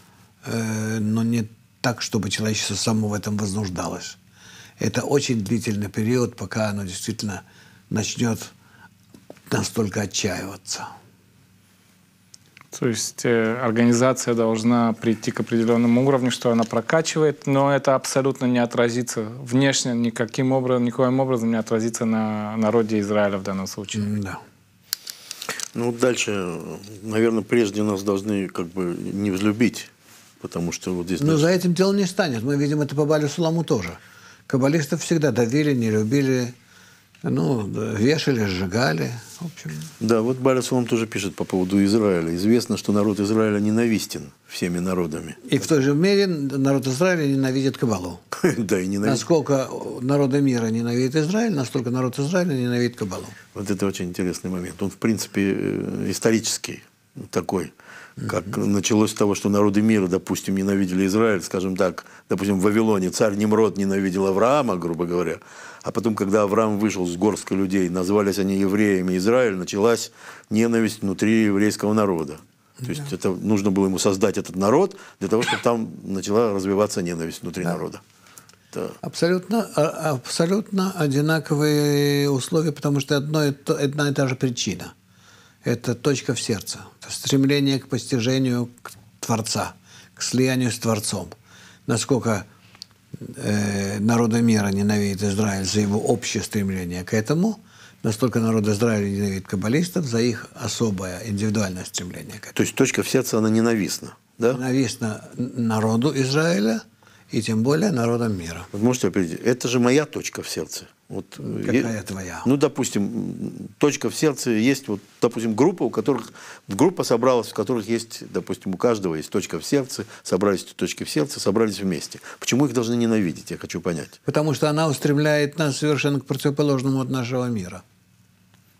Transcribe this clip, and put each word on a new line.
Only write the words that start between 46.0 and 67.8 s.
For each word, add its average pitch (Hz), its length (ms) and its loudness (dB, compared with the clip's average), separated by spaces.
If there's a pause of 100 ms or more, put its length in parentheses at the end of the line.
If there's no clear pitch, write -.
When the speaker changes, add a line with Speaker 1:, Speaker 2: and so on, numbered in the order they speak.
Speaker 1:
народ 139 580 0
Израиля 156 400 2
ненавидит 135 500 0
Кабалу. 90 440 -2 (220)
Speaker 3:
<laughs> 175 140 4
Да, 104 240 0
и 92 60 -2
ненавидит. 101 320 0
Speaker 1:
Насколько 139 500 2 (320)
народы 139 400 2
мира 123 260 2
ненавидят 120 500 0
Израиль, 196 360 0
настолько 123 380 -2
народ 127 300 -2
Израиля 175 340 0
ненавидит 123 420 0
Кабалу. 92 300 -6 (280)
Speaker 3:
Вот 101 160 -8
это 98 160 0
очень 95 240 -2
интересный 90 400 -4
момент. 90 320 -6
Он, 95 80 -2
в - 60 -14
принципе, 101 600 0
э, 98 520 -4
исторический - 720 0 (480)
такой. 85 420 -4 (440)
Speaker 1:
Мгм. 117 120 -8
Speaker 3:
Как 101 280 -4
началось 101 540 2
с - 40 -8
того, 101 200 2
что 101 160 -2
народы 104 320 4
мира, 107 240 4
допустим, 92 500 -2
ненавидели 95 500 2
Израиль, 104 360 2
скажем 92 340 -4
так, 92 280 0 (260)
допустим, 98 300 0
в - 20 0
Вавилоне 104 480 4
царь 107 260 2
Немрод 107 400 2
ненавидел 98 500 0
Авраама, 110 500 2
грубо 85 280 -2
говоря, 85 320 -2 (460)
а - 100 -8
потом, 107 220 0
когда 101 280 2
Авраам 104 360 2
вышел 95 280 0
с 87 100 -2
горсткой 95 420 0
людей, 95 320 2